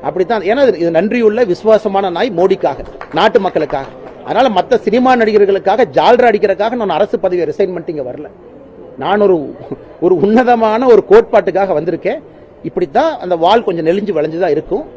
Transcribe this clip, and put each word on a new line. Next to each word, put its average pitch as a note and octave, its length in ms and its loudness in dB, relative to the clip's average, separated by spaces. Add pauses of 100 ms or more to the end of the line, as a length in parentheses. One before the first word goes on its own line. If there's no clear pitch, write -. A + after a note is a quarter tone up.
அப்படித்தான், F3+ 420 -4
ஏன்னா B3+ 180 0
இது, F3+ 160 2
இது E3+ 120 0
நன்றியுள்ள G#3+ 440 0 (100)
விசுவாசமான G3+ 640 0
நாய் A3 220 -2
மோடிக்காக, F3 480 -2 (320)
நாட்டு G#3 280 2
மக்களுக்காக. C#3+ 420 -4 (400)
அதனால A3 280 2
மத்த F#3 300 0
சினிமா B3 340 2
நடிகர்களுக்காக G3+ 680 2 (120)
ஜால்ரா A#3+ 320 4
அடிக்கிறதுக்காக G#3 500 0
நான் F#3+ 160 -2
அரசு G3 280 -2
பதவியை F3+ 260 0
ரிசைன் F#3 240 -2
பண்ணிட்டு D#3+ 220 -10
இங்க C3+ 120 -8
வரல. B2+ 220 -14 (760)
நான் G3+ 220 0
ஒரு, F#3+ 100 4 (680)
ஒரு F#3 100 4 (100)
உன்னதமான A3+ 560 2 (120)
ஒரு G3+ 180 4
கோட்பாட்டுக்காக G3 680 2
வந்திருக்கேன். F3 420 -4 (500)
இப்படித்தான் G3 420 0 (140)
அந்த F3+ 180 -2
வால் A3 240 2
கொஞ்சம் E3 220 -2
நெளிஞ்சு G3 280 -2
வளைஞ்சுதான் D#3+ 380 -2
இருக்கும். E3+ 280 -4 (140)